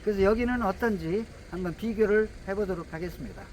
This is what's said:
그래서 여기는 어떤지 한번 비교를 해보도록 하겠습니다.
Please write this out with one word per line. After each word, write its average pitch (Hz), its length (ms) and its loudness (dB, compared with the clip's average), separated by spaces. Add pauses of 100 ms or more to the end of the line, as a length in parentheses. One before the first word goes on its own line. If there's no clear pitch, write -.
그래서 202 180 2
여기는 240 420 4
어떤지 196 600 0 (240)
한번 175 260 -4
비교를 214 520 2 (200)
해보도록 190 460 -4
하겠습니다. 160 480 -8 (120)